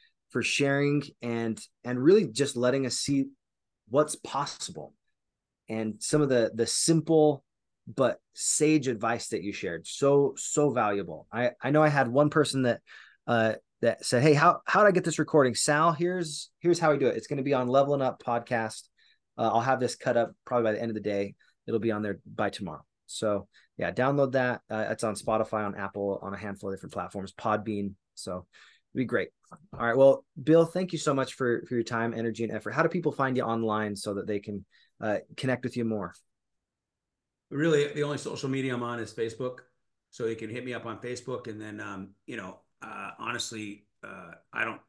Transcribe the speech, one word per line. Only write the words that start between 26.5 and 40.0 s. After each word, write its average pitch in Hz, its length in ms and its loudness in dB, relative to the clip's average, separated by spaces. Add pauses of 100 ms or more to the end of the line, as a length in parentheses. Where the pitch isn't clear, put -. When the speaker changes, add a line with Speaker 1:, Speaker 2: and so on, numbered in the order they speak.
Speaker 1:
of 95 60 -6
different - 180 -16
platforms, 95 380 -8
Podbean. 104 600 -2 (220)
So 90 320 -10 (480)
it'd 127 80 -2
be - 20 0
great. 107 240 -2 (500)
All 120 80 -2
right. 117 100 2
Well, 135 280 6 (180)
Bill, 160 220 6
thank 180 280 -4
you 165 60 -4
so 147 140 0
much 131 220 -2
for, 120 340 0
for 127 60 -6
your 117 100 0
time, 117 300 -2
energy, 113 300 -4
and 104 80 -4
effort. 107 200 -6
How 143 100 0
do 165 60 2
people 160 240 -2
find 131 240 -2
you 127 60 0
online 107 540 -2
so 101 180 -6
that 98 120 -6
they 104 120 -2
can, 104 260 -8 (380)
uh, 104 160 0 (180)
connect 127 280 -2
with 123 120 -4
you 120 80 -2
more? 107 300 -4 (1400)
Speaker 2:
Really, 143 420 2
the 147 120 -2
only 143 140 -4
social 143 300 -8
media 135 240 -2
I'm 123 100 -4
on 120 160 -6
is 110 140 -10
Facebook. 123 460 -6 (520)